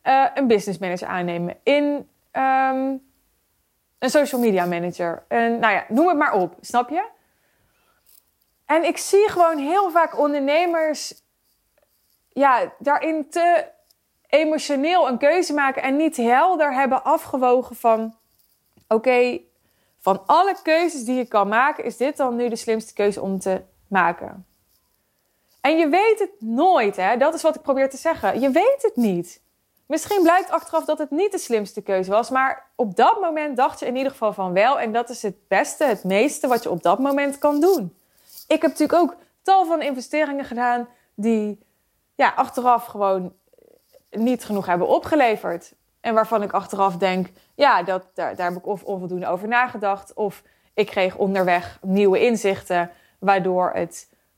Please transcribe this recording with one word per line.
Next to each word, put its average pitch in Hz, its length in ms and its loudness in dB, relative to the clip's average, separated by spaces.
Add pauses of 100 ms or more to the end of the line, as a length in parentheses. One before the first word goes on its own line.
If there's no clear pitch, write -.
eh, 269 320 4
een 277 120 0
business 202 320 0
manager 185 300 -6
aannemen, 175 540 -6
in, 285 460 0 (220)
ehm, 269 640 -2 (1040)
een 247 120 -2
social 285 300 2
media 196 240 2
manager, 175 640 -4
en, 233 300 0
nou 226 140 2
ja, 190 160 -2
noem 285 200 2
het 339 80 2
maar 294 160 2
op, 180 280 -2
snap 240 280 -4
je? 339 160 -4 (1600)
En 320 180 2
ik 330 120 0
zie 403 340 2
gewoon 330 280 2
heel 349 320 0
vaak 320 280 2
ondernemers, 302 1040 0 (1040)
ja, 247 500 2
daarin 294 520 -2
te 339 340 2 (640)
emotioneel 311 840 2
een 247 100 -2
keuze 311 340 2
maken 277 300 0
en 262 140 0
niet 311 200 0
helder 285 580 2
hebben 262 300 0
afgewogen 254 720 0
van, 226 380 0 (760)
"Oké, 247 520 2 (600)
van 190 260 0
alle 359 360 4
keuzes 320 420 0
die 254 120 -2
je 247 100 -2
kan 202 220 0
maken, 254 360 0
is 233 120 -8
dit 285 200 -2
dan 247 200 -2
nu 240 120 -2
de 226 80 -4
slimste 220 360 -6
keuze 202 280 -2
om 190 180 -4
te 190 240 -4 (260)
maken?" 180 580 -2 (1120)
En 320 180 2
je 330 100 2
weet 415 300 2
het 403 200 -4
nooit, 233 580 2
hè? 196 200 0
Dat 285 180 -2
is 320 80 -8
wat 311 120 2
ik 311 80 -14
probeer 269 280 0
te 269 60 -14
zeggen. 247 440 -2
Je 269 100 2
weet 427 320 2
het - 140 -2
niet. 190 440 -2 (460)
Misschien 339 360 -2
blijkt 349 280 4
achteraf 320 340 -2
dat 302 140 -2
het 294 120 -6
niet 381 220 -2
de 370 60 -6
slimste 208 420 -4
keuze 190 300 -2
was, 226 200 0
maar 262 440 -2
op 208 220 -4
dat 349 240 4
moment 302 360 -4
dacht 285 240 0
je 294 60 -8
in 247 100 -4
ieder 269 160 -4
geval 214 200 -2
van 185 200 -4
wel. 214 280 2
En 220 120 -4
dat 240 180 -4
is 240 120 -12
het - 260 -8
beste, 285 360 0
het 220 200 0
meeste 226 440 0
wat 247 140 2
je - 80 -6
op 175 120 -4
dat 185 160 2
moment 277 400 -2
kan 294 220 0
doen. 311 360 2 (500)
Ik 311 160 0
heb 320 80 2
natuurlijk 302 280 0
ook 339 180 2 (260)
tal 381 240 4
van 320 160 -2
investeringen 277 640 -4
gedaan 240 440 -4 (260)
die, 214 520 -2 (480)
ja, 240 220 2
achteraf 247 480 0
gewoon 190 480 -2 (800)
niet 233 340 -2
genoeg 202 220 -4
hebben 180 200 0
opgeleverd. 226 880 0 (260)
En 233 140 -4
waarvan 220 280 0
ik 196 100 -6
achteraf 190 440 -2
denk, 185 320 0 (260)
"Ja, 247 280 2
dat, 185 320 -4
daar, 175 220 -6
daar 185 120 -2
heb 180 100 -6
ik - 80 -14
of 196 180 -8
onvoldoende 180 420 -8
over 185 220 -4
nagedacht, 226 680 -2
of 202 280 -6 (320)
ik 208 120 0
kreeg 185 300 -2
onderweg 185 640 0
nieuwe 196 380 2
inzichten, 190 680 0 (280)
waardoor 185 560 0
het - 360 -8 (280)